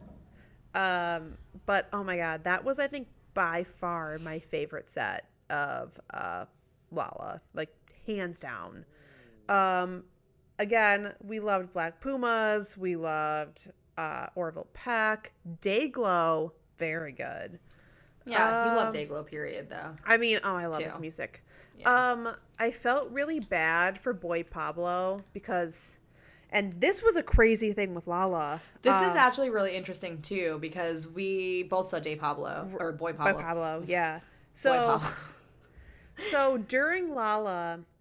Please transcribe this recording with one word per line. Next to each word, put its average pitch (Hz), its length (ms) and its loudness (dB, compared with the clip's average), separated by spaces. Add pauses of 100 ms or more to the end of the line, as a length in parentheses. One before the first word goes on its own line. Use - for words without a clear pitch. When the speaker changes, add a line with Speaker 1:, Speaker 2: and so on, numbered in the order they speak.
(760)
Speaker 1:
Um, 175 640 0 (280)
but, 202 260 2
oh 202 100 -2
my 185 140 -2
God, 160 260 -2
that 180 220 0
was, 269 160 0
I 277 80 0
think, 277 180 -8 (260)
by 170 300 0
far 165 560 -6
my 160 220 -8
favorite 151 480 -6
set 101 360 -4 (260)
of, 127 480 -4 (140)
uh, 90 320 -6 (460)
Lolla, - 500 -8 (140)
like, 156 180 -8 (320)
hands 185 360 -6
down. 110 440 -12 (640)
Um, 185 560 2 (540)
again, 208 640 4
we 214 160 -8
loved 190 340 0
Black 165 280 -4
Pumas, 226 760 0
we 185 200 -2
loved, 156 760 -2 (260)
uh, 156 380 -4
Orville 165 380 -6
Peck, 220 600 0 (300)
Dayglow, 190 880 2 (260)
very 160 360 -4
good. 131 480 -10 (640)
Speaker 2:
Yeah, 226 440 2
you 233 80 4
love 220 120 4
Speaker 1:
Um, 220 60 -4
Speaker 2:
Dayglow, 147 300 -6
period, 147 460 -10
though. 156 240 -10 (100)
Speaker 1:
I 226 120 8
mean, 226 260 2
oh, 190 140 0
I 175 100 -2
love 160 160 -4
his 165 140 -8
Speaker 2:
Too. 170 40 -10
Speaker 1:
music. 160 440 -10 (340)
Speaker 2:
Yeah. 247 320 4
Speaker 1:
Um, 233 240 -2 (240)
I 233 140 0
felt 254 380 0
really 294 280 -2
bad 175 600 2
for 247 140 -2
Boy 170 300 -2
Pablo 175 800 -4 (100)
because, 180 640 -4 (540)
and 196 300 0
this 339 220 4
was 453 140 6
a 302 60 4
crazy 220 500 6
thing 196 220 -2
with 170 140 -8
Lala. 175 520 0 (220)
Speaker 2:
This 262 140 6
is 370 160 6
Speaker 1:
Um, 339 60 4
Speaker 2:
actually 262 320 4
really 196 240 2
interesting, 180 460 -8
too, 165 400 -2
because 160 480 -4
we 185 560 -2
both 185 240 0
saw 175 100 -2
Day 151 180 -4
Pablo, 151 520 -4 (100)
Speaker 1:
R-, 170 100 -4
Speaker 2:
or 160 40 -4
Boy 160 200 -4
Speaker 1:
Boy 156 60 -10 (140)
Speaker 2:
Pablo. 151 100 -4
Speaker 1:
Pablo, 165 440 -4
yeah. 170 320 0
Speaker 2:
Boy - 60 -20 (300)
Speaker 1:
So, 269 180 4 (260)
Speaker 2:
Pablo. - 100 -4 (560)
<laughs> - 540 -20 (120)
Speaker 1:
so 269 280 4
during 302 560 0
Lala, 202 640 0 (200)